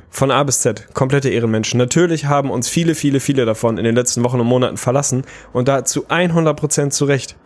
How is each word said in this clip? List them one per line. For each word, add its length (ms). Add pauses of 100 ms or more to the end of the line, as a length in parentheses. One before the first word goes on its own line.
(120)
Von 180
A 140
bis 160
Z. 340
Komplette 360
Ehrenmenschen. 500
Natürlich 480
haben 240
uns 180
viele, 240
viele, 260
viele 260
davon 340
in 40
den 120
letzten 280
Wochen 160
und 60
Monaten 320
verlassen 460 (280)
und 160
da 160
zu 260
hundert 480
Prozent 360
zu 120
Recht. 300 (100)